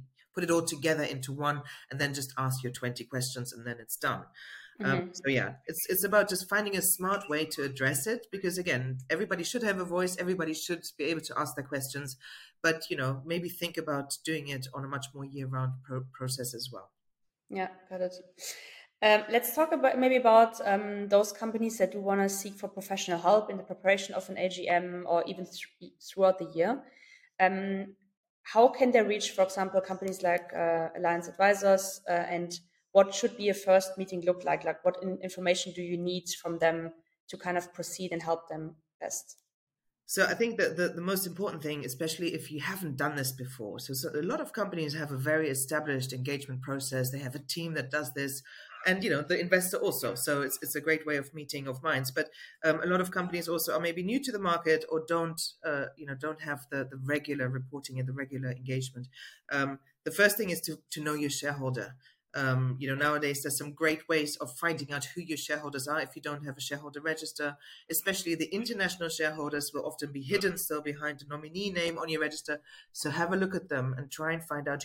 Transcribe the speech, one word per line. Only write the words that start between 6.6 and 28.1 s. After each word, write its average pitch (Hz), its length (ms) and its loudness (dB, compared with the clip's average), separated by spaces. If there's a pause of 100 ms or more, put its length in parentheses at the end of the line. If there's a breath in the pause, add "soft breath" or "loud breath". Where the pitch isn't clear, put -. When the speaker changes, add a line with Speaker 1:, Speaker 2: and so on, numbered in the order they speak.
Speaker 1:
a 180 60 0
smart 190 480 6
way 151 160 2
to 151 180 -2
address 135 440 2
it, 233 220 0
because 180 280 -2
again, 131 400 2 (120)
everybody 180 360 0
should 233 180 -2
have 196 160 4
a 180 60 -2
voice, 180 320 0
everybody 175 360 0
should 170 300 -4 (140)
be 143 80 -2
able 160 160 0
to - 180 -6
ask 143 160 -2
their 139 80 -4
questions, 135 540 -6 (440 loud breath)
but, 160 280 2
you 165 80 -4
know, 135 280 -2
maybe 170 220 -2
think 170 300 -8
about 143 480 -2
doing 151 240 -4
it 131 240 -6
on 135 100 -6
a 135 60 -6
much 135 240 -6
more 139 100 -10
year-round 131 480 -2 (140)
pro-, 131 260 -6
process 127 420 -6
as 123 200 -10
well. 98 180 -16 (580)
Speaker 2:
Yeah, 185 200 -4 (200)
got 185 120 -6
it. 180 140 -2 (840 loud breath)
Um, 214 300 8
let's 240 240 2
talk 320 160 4
about, 262 260 4
maybe 254 200 8
about, 226 500 10
um, 202 400 2
those 202 240 6
companies 226 460 -2
that 185 160 4
do 208 80 -6
wanna 196 260 4
seek 196 280 -4
for - 120 -6
professional 190 520 -2
help 208 300 6
in 202 60 -4
the - 80 -6
preparation 196 500 2
of 285 160 -4
an 190 80 -8
A 180 120 0
G 180 180 -6
M 180 400 2
or 170 180 4
even 185 200 -6
th-, - 560 -16
throughout 190 360 4
the 165 160 -8
year. 185 300 2 (560 loud breath)
Um, 190 560 2 (480)